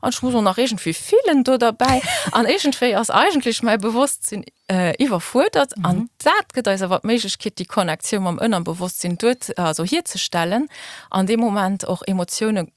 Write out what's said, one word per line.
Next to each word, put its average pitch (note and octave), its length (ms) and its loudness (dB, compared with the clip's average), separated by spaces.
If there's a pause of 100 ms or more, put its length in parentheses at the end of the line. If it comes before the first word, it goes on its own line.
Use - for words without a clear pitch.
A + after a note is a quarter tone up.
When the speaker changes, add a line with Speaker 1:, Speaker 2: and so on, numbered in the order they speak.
Speaker 1:
Und B3 140 0
ich - 80 -6
muss B3 120 0
auch A3+ 60 4
noch G3 160 2
irgendwie A3+ 380 0
fühlen F#4 500 2
da B3+ 140 2
dabei. B3 420 2 (160)
Speaker 2:
<laughs> - 160 -2
Speaker 1:
Und A3+ 160 4
irgendwie C#4 440 2
ist G#3 180 0
eigentlich C4 520 2
mein A3+ 180 2
Bewusstsein, A3+ 640 -2 (260)
äh, F3+ 240 2 (100)
überfordert. C4 720 0
Speaker 2:
Mhm. F#3+ 100 -4
Speaker 1:
Und F#3+ 240 0 (140)
das D#4 80 4 (220)
gibt A#3+ 140 -2
also F#3+ 200 0
die F#3 180 0
Möglichkeit, A3 520 -2
die F3+ 80 -6
Konnektion F#3+ 580 -2
mit F3 100 0
dem - 40 -6
inneren G3+ 260 0
Bewusstsein F3 540 -4
dort, A#3+ 400 -2
also E3 260 0
herzustellen. G3+ 840 -2 (420)
An F#3+ 160 2
dem A3+ 140 2
Moment G3+ 460 0
auch F3+ 200 -4
Emotionen F#3+ 720 -2